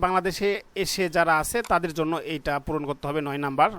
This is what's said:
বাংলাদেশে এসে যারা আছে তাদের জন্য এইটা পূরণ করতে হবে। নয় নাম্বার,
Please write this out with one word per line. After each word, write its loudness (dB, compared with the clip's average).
বাংলাদেশে 0
এসে -2
যারা 4
আছে -2
তাদের 2
জন্য 0
এইটা -4
পূরণ -4
করতে -6
হবে। -2
নয় -4
নাম্বার, 4